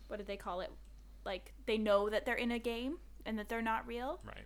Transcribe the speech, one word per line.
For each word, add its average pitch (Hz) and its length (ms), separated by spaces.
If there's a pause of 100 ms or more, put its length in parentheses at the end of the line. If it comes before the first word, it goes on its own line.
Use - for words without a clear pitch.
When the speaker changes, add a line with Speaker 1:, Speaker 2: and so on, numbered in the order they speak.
Speaker 1:
what 226 120
do 202 60
they 202 120
call 185 240
it? - 100 (540)
Like, 190 280 (120)
they 220 120
know 208 320
that 214 160
they're 240 100
in 233 160
a 240 80
game 240 400 (260)
and 220 140
that 208 100
they're 233 120
not 226 260
real, 247 360
Speaker 2:
Right. - 220